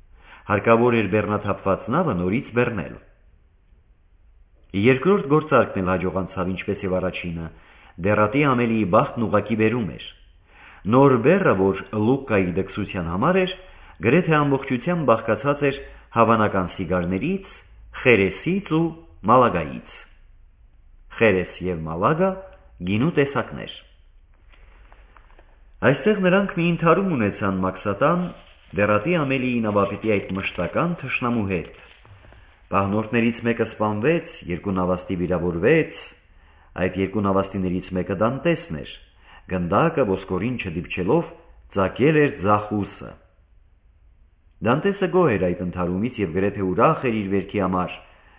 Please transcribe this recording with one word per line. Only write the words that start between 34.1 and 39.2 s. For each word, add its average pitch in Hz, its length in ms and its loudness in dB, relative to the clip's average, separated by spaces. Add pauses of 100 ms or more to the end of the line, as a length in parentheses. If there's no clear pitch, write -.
երկու 90 340 -4
նավաստի 90 400 -2
վիրավորվեց, 87 800 0 (800)
այդ 92 240 -2
երկու 98 240 -2
նավաստիներից 95 640 -2
մեկը 90 260 -4
Դանտեսն 131 640 -2
էր։ - 140 -14 (540)